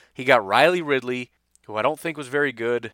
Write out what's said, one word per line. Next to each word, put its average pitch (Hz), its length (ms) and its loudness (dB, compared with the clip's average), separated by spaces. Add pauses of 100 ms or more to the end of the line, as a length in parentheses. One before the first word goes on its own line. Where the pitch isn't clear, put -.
(120)
He 123 120 -12
got 123 200 4
Riley 151 380 4
Ridley, 123 480 -4 (340)
who 107 120 -10
I 107 60 -2
don't 147 160 0
think 156 200 -8
was 135 100 -12
very 143 240 -2
good. 117 420 -4